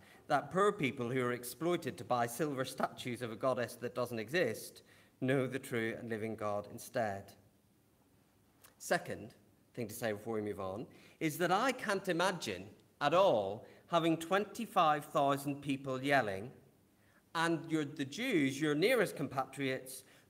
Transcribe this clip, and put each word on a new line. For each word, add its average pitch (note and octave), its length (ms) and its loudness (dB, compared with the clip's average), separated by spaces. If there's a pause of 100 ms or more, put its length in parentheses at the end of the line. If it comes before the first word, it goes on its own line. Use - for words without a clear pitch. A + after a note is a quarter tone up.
(280)
that C#3 240 2
poor G3 200 4
people B2 380 -2
who B2+ 160 0
are B2 80 0
exploited E3 640 -2
to G#2+ 80 -12
buy A#2+ 220 2
silver C3+ 360 -2
statues B2 580 -4
of A2+ 120 -4
a - 20 -8
goddess B2 460 0
that A#2+ 140 -6
doesn't A#2+ 240 -2
exist A#2+ 640 -2 (380)
know C3 240 4
the C3 140 -4
true A2+ 400 -2
and A#2 100 -10
living A2 240 -4
God G#2 380 -2
instead. G#2+ 640 -4 (1400)
Second G#2+ 580 -4 (380)
thing A#2+ 120 -6
to G#2 80 -8
say A2+ 200 0
before A2 220 -4
we G#2+ 60 0
move G2+ 200 -4
on G2 260 -6 (320)
is D3+ 200 -2
that F3 120 2
I A#3+ 220 2
can't G3+ 340 -4
imagine E3 600 0 (340)
at C#3+ 120 4
all A#2+ 520 4 (220)
having E3 280 4
twenty-five F#3 880 2
thousand C#3 580 2
people C3+ 400 -2
yelling, B2 480 2 (840)
and E3 320 2
you're D#3 160 0
the C#3 220 -4
Jews, D3 560 2
your D3+ 140 4
nearest G3+ 420 4
compatriots, C3 880 -4 (240)